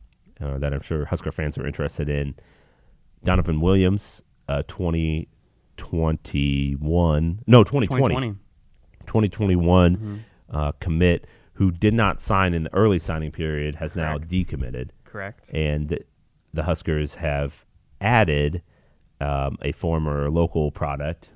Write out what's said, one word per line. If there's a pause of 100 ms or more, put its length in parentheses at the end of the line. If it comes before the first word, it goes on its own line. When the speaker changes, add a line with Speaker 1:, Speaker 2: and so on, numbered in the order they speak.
(400)
Speaker 1:
uh,
that
I'm
sure
Husker
fans
are
interested
in. (880)
Donovan
Williams, (240)
uh,
twenty (500)
twenty-one,
no,
twenty
twenty.
Speaker 2:
Twenty
twenty. (680)
Speaker 1:
Twenty
twenty-one,
Speaker 2:
Mm-hmm. (320)
Speaker 1:
uh,
commit, (260)
who
did
not
sign
in
the
early
signing
period,
has
now
Speaker 2:
Correct.
Speaker 1:
decommitted. (140)
Speaker 2:
Correct.
Speaker 1:
And (540)
the
Huskers
have (360)
added (600)
um,
a
former
local
product,